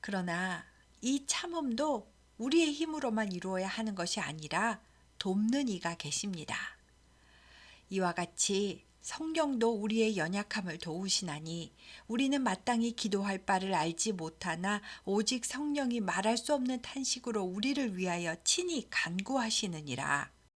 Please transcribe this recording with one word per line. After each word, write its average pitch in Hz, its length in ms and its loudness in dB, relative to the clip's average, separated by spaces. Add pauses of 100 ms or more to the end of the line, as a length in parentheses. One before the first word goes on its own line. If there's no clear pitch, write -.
그러나 180 640 -2 (360)
이 269 260 0
참음도 294 840 0 (280)
우리의 294 340 4
힘으로만 277 580 0
이루어야 185 380 -2
하는 220 260 -2
것이 175 240 -2
아니라 160 640 -2 (400)
돕는 220 480 2
이가 170 260 -2
계십니다. 165 600 -4 (1300)
이와 185 260 0
같이 196 680 0 (180)
성령도 294 760 2
우리의 220 420 2
연약함을 185 640 -2
도우시나니 165 920 -4 (360)
우리는 269 340 2
마땅히 233 500 2
기도할 196 460 0
바를 190 360 2
알지 165 380 2
못하나 180 680 -2 (240)
오직 214 400 2
성령이 269 560 0
말할 202 360 2
수 294 180 0
없는 254 280 0
탄식으로 247 640 -2
우리를 214 520 0
위하여 175 460 0
친히 349 480 2
간구하시느니라. 170 1400 0 (240)